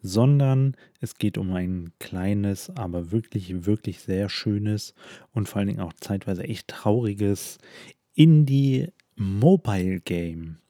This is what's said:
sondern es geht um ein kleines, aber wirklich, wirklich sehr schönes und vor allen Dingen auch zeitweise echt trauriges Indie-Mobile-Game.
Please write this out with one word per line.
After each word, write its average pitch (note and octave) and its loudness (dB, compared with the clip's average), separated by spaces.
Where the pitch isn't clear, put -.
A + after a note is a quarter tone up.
sondern C3 2
es - -10
geht G#2 -2
um F#2+ -4
ein F2+ -4
kleines, G2 -4
aber F2 -8
wirklich, F#2 -6
wirklich G2+ -2
sehr F#2+ -2
schönes G#2+ -4
und A2 -2
vor - -6
allen G2+ 0
Dingen G2 -4
auch E2+ -8
zeitweise F#2+ -6
echt - -10
trauriges G#2 -2
Indie-Mobile-Game. G#2+ 2